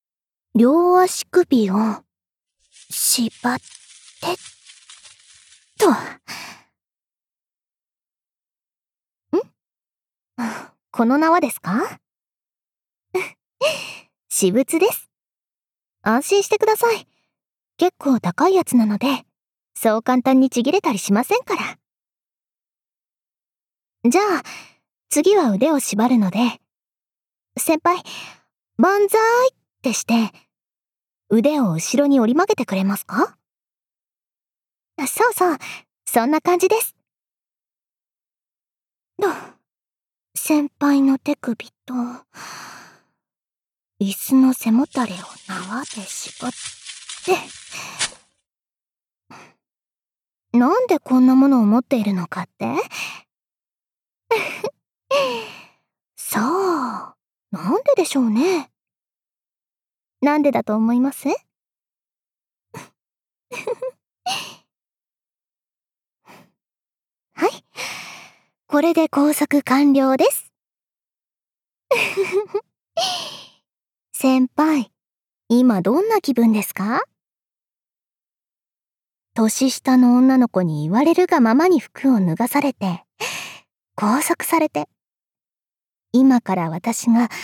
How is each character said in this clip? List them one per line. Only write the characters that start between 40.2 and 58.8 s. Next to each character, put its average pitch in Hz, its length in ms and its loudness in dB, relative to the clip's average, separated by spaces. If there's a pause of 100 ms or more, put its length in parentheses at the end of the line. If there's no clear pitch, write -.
先 302 420 0
輩 285 240 2
の 269 160 2
手 294 160 -4
首 - 380 -8 (120)
と、 254 100 -12 (2000)
椅 196 140 -2
子 - 220 -4
の 262 180 6
背 - 200 -4
も 254 140 2
た 247 200 -4
れ 190 80 -12
を - 20 -12 (320)
縄 190 360 -10
で - 180 -14
縛 - 460 -14
っ - 20 -6 (720)
て。 359 80 -2 (3250)
な 262 260 4
ん 508 80 0
で 370 120 2
こ 254 200 0
ん 254 80 6
な 262 80 6
も 269 140 6
の 262 140 4
を - 20 2
持 208 140 4
っ 254 40 0
て - 140 -2
い 220 80 -2
る 202 80 0
の 180 140 -4
か - 160 -10
っ 175 60 -14 (100)
て？ 233 160 -6 (1500)
<laughs> 453 80 0 (1800)
さ - 260 -6
あ、 294 720 -4 (340)
な 180 200 -6
ん 311 60 2
で 539 200 0
で 370 80 2
し - 140 -6
ょ - 20 2
う 233 100 2
ね。 294 400 0 (1500)